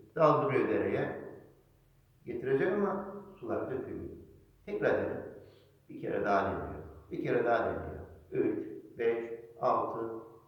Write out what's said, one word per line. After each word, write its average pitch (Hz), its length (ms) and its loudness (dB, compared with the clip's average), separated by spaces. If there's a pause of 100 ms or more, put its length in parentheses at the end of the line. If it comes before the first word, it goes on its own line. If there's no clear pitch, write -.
(160)
daldırıyor 147 540 6
dereye. - 520 0 (1040)
Getirecek 135 480 0
ama 202 320 0 (340)
sular - 320 -4
dökülüyor. - 440 -6 (500)
Tekrar 202 280 2
dene. - 300 0 (680)
Bir - 120 -12
kere - 240 -2
daha 101 200 4
deniyor. 78 380 -4 (280)
Bir - 120 -4
kere 120 220 2
daha 117 200 4
deniyor. 82 400 -6 (260)
Üç, - 360 0 (320)
beş, 117 320 0 (300)
altı. 117 380 2 (480)